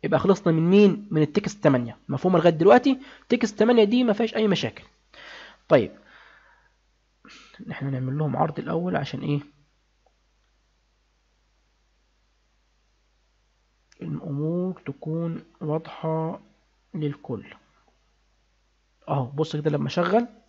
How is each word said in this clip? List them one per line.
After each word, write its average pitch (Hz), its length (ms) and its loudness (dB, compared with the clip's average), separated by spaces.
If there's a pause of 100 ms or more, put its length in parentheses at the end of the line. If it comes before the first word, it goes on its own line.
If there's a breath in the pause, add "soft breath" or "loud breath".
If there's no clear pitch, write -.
يبقى 147 160 0
خلصنا 185 340 2
من 160 160 2
مين؟ 208 420 6
من 156 100 2
التكست - 420 -2
تمانية. 127 340 2 (120)
مفهومة 175 300 0
لغاية 170 140 4
دلوقتي؟ 240 460 6 (300 loud breath)
تكست 240 300 -2
تمانية 226 240 6
دي 240 200 2
ما 226 100 2
فيهاش 220 220 -2
أي 214 120 0
مشاكل. 170 360 -2 (840 loud breath)
طيب، 131 240 4 (1800 soft breath)
احنا - 180 -8
نعمل 131 280 -6
لهم 151 200 -4
عرض 156 220 -2
الأول 165 360 -4
عشان 139 260 -6
إيه؟ 143 180 -2 (4000)
الأمور 160 840 -6
تكون 165 580 -8 (180)
واضحة 160 760 -6 (540)
للكل. 143 500 -8 (1700)
أهو، 139 160 -2
بص 147 300 -6
كده 151 140 -2
لما 143 180 -2
أشغل. 185 400 0 (220)